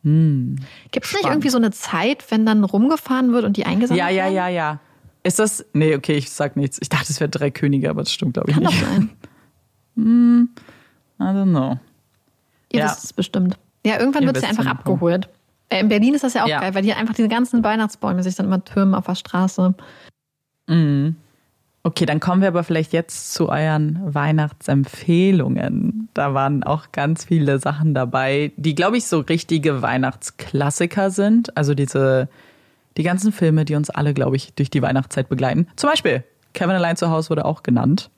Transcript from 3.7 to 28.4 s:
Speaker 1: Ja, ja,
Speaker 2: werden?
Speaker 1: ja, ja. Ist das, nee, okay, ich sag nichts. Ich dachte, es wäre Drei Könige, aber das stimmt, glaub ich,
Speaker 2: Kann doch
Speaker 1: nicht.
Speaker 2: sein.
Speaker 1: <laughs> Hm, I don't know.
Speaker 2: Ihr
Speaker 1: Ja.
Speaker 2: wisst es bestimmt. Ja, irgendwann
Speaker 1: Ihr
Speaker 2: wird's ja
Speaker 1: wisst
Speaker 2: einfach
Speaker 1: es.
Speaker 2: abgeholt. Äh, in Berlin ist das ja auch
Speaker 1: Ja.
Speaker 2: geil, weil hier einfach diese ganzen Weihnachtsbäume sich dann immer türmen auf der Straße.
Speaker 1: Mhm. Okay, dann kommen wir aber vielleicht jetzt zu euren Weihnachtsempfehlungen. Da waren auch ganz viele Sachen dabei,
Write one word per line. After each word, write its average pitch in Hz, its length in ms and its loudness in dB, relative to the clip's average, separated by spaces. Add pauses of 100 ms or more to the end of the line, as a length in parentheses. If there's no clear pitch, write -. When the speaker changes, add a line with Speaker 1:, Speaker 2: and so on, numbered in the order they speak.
Speaker 1:
Ja, 175 100 0
ja, 190 160 0
Speaker 2:
werden? 190 100 0
Speaker 1:
ja, 180 120 0
ja. 156 320 -2 (440)
Ist 180 160 0
das, 214 340 0
nee, 156 220 4
okay, 143 200 -2
ich 139 160 -4
sag 143 240 -4
nichts. 139 260 -2
Ich 143 60 -6
dachte, 139 240 -2
es - 80 -6
wäre 147 100 0
Drei 143 220 -2
Könige, 143 380 0
aber - 140 -4
das - 100 -4
stimmt, - 220 -4
glaub - 120 -2
ich, 147 60 0
Speaker 2:
Kann 156 100 2
doch - 80 2
Speaker 1:
nicht. 175 140 0
Speaker 2:
sein. 208 300 0
Speaker 1:
<laughs> - 40 -20 (760)
Hm, 240 520 4 (680)
I - 40 -2
don't 196 260 2
know. 135 300 0 (920)
Speaker 2:
Ihr 240 100 0
Speaker 1:
Ja. 156 40 0
Speaker 2:
wisst - 180 -4
es - 100 -16
bestimmt. 185 440 -2 (260)
Ja, 214 160 0
irgendwann 277 220 0
Speaker 1:
Ihr 262 60 2
Speaker 2:
wird's - 160 0
ja 233 60 -4
Speaker 1:
wisst 220 100 0
Speaker 2:
einfach 226 120 -2
Speaker 1:
es. - 80 -6
Speaker 2:
abgeholt. 175 480 0 (420)
Äh, 190 100 -2
in 208 100 2
Berlin 220 240 4
ist 285 100 0
das 247 120 -2
ja 208 80 0
auch 233 40 2
Speaker 1:
Ja. 151 140 0
Speaker 2:
geil, 190 140 -4
weil 190 80 0
hier 208 140 0
einfach 226 180 -4
diese 220 120 2
ganzen 233 360 0
Weihnachtsbäume 214 580 -2
sich 185 140 -4
dann 196 100 -4
immer 185 180 0
türmen 196 300 2
auf 190 140 -2
der 180 80 -2
Straße. 185 580 0 (960)
Speaker 1:
Mhm. 156 480 2 (720)
Okay, 165 180 0
dann 151 140 0
kommen 180 220 2
wir 190 80 4
aber 170 160 0
vielleicht 160 260 -2
jetzt - 420 -4
zu 165 140 0
euren 156 680 -2
Weihnachtsempfehlungen. 151 2000 0
Da 143 200 -2
waren 139 300 0
auch 147 280 -4
ganz 156 340 -2
viele 143 340 2
Sachen 147 340 0
dabei, 131 640 0